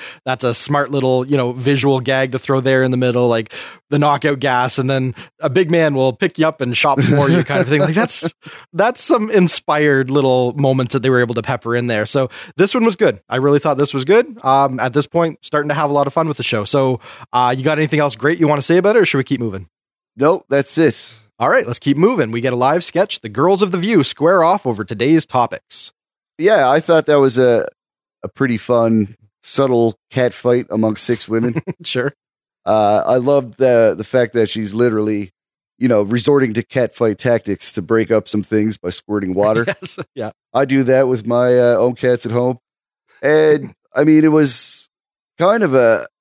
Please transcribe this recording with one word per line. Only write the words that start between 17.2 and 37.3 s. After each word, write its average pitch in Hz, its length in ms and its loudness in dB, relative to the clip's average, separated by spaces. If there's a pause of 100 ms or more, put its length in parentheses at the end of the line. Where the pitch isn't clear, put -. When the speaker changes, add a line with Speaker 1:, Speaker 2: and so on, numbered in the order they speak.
Speaker 1:
uh, 123 240 2
you 131 60 -8
got 151 140 0
anything 156 220 -2
else 143 160 -2
great 151 240 -2
you 160 80 2
wanna 147 140 0
say 170 160 2
about 196 180 2
it, 240 40 4
or 190 60 4
should - 120 -2
we 135 60 0
keep 131 160 -4
moving? 98 280 -8 (480)
Speaker 2:
Nope, 151 340 0
that's 139 280 -2
it. - 340 0 (280)
Speaker 1:
All 127 100 0
right, 247 160 0
let's 120 140 -6
keep 139 180 0
moving. 175 340 0
We 117 100 -6
get 123 120 -2
a - 20 -4
live 143 280 0
sketch. - 380 -4
The 117 80 -12
girls 165 340 0
of 190 80 -2
The 185 80 -4
View 190 240 2
square 165 400 2
off 180 240 0
over 107 180 -4
today's 127 400 0
topics. - 640 -6 (460)
Speaker 2:
Yeah, 165 320 4
I 147 100 2
thought 160 280 2
that 147 120 4
was 131 200 2
a, 123 280 2 (540)
a 92 80 -12
pretty 123 280 -2
fun, 113 600 0 (240)
subtle 120 560 0 (140)
cat 123 220 0
fight 123 360 0
among 110 280 -2
six - 300 -6
women. 117 340 -2 (100)
Speaker 1:
<laughs> 170 120 -20
Sure. 131 300 -6 (520)
Speaker 2:
Uh, 104 400 2
I 127 120 0
loved 127 400 -2
the, 117 400 4
the 104 60 -8
fact 123 300 -2
that 113 160 0
she's 107 260 -6
literally, 107 560 -2 (480)
you 127 80 0
know, 107 160 4
resorting 120 500 0
to 110 100 -4
cat 123 300 -2
fight 110 240 0
tactics 110 560 -2